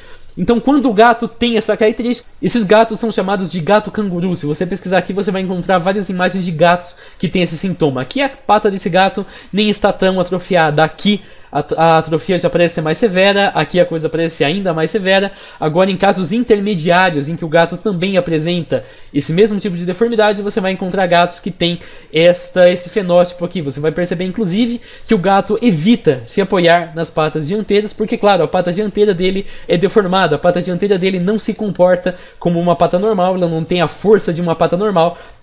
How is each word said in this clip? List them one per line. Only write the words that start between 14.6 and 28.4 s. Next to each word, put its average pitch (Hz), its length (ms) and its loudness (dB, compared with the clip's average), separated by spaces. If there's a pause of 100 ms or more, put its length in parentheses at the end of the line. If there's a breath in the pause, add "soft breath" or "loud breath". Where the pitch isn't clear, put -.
mais 160 160 -2
severa. 196 400 0 (300 loud breath)
Agora, 160 280 2
em 185 80 -2
casos 185 360 0
intermediários, 185 960 0
em 165 80 -6
que 170 80 -8
o 165 40 -4
gato 170 280 2
também 190 400 -2
apresenta 165 680 -2 (300 loud breath)
esse 143 200 -2
mesmo 208 280 2
tipo 180 160 -4
de 175 100 -8
deformidade, 214 560 0
você 202 180 -4
vai 190 120 0
encontrar 190 340 -2
gatos 175 320 2
que 180 140 -8
têm 170 260 -2 (340 loud breath)
esta, 175 560 4
esse 180 220 -2
fenótipo 175 540 0
aqui. 175 180 -6
Você 139 160 -8
vai 151 140 -2
perceber, 175 320 -4
inclusive, 220 560 -2 (260 loud breath)
que 226 80 2
o 214 40 4
gato 196 440 2
evita 165 640 2
se - 140 -4
apoiar 175 520 2
nas 160 160 -4
patas 156 380 -2
dianteiras, 202 460 -2
porque, 220 260 -4
claro, 196 240 4